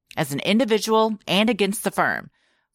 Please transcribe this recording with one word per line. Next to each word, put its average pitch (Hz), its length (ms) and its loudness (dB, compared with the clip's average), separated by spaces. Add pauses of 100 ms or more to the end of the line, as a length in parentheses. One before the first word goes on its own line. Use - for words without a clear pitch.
(180)
as 143 160 -4
an 139 80 -4
individual 220 840 2
and 208 240 2
against 202 360 -2
the 196 60 -4
firm, 117 380 -2 (460)